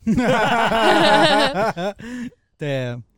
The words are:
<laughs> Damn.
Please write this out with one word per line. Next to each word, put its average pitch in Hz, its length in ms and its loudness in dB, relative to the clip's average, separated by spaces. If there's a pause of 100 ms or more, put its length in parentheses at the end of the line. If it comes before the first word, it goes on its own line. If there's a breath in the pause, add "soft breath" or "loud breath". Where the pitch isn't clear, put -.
<laughs> 226 2250 0 (280)
Damn. 127 460 -6 (140)